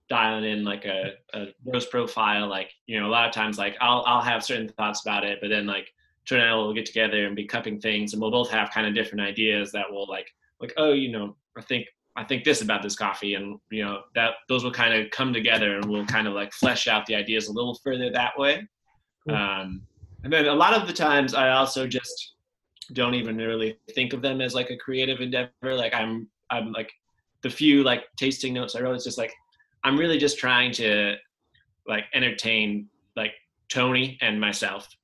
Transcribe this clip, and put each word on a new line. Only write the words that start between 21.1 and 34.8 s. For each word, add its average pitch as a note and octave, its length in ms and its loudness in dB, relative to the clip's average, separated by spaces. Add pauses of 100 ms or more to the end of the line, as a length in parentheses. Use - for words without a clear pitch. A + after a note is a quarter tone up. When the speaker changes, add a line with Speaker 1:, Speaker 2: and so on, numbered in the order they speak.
Speaker 1:
I C3 180 4
also C3 360 2
just - 480 -8 (580)
don't B2 220 0
even A2 220 -2
really A2+ 400 -2 (180)
think B2+ 180 0
of B2 80 -6
them C3+ 200 0
as, B2 120 -2
like, B2 160 -2
a B2 80 -8
creative C3 440 -2
endeavor. B2 280 -2 (140)
Like, B2 300 -2
I'm, A2+ 340 -2 (220)
I'm, A2+ 240 -4
like, A2 180 -8 (500)
the B2+ 80 -2
few, C#3+ 340 6
like, B2 200 2 (140)
tasting C3 360 -2
notes B2 220 -4
I A#2+ 60 -4
wrote, B2+ 140 0
it's B2 100 -6
just, A#2 120 -8
like, A2+ 160 -4 (520)
I'm C#3 120 4
really D#3+ 200 4
just C#3 200 2
trying B2 360 2
to, G#2 420 2 (720)
like, G#2+ 160 -2 (100)
entertain, A2 760 0 (260)
like, A2 160 -2 (380)
Tony B2+ 500 0
and G#2+ 220 0
myself, G2+ 480 -2 (140)